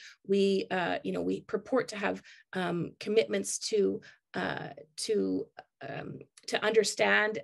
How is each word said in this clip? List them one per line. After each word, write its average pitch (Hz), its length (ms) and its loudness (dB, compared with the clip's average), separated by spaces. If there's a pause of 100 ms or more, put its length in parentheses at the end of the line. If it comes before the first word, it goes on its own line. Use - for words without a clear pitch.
(260)
We, 196 440 4
uh, 180 340 0
you 190 80 -2
know, 180 100 -2
we 190 200 -2
purport - 460 -2
to 214 80 -10
have, 190 260 -2 (320)
um, 175 440 -2
commitments 202 600 0 (120)
to, 196 300 2 (320)
uh, - 360 -4 (280)
to, 196 500 0 (400)
um, - 320 -10 (300)
to - 160 0
understand 214 800 4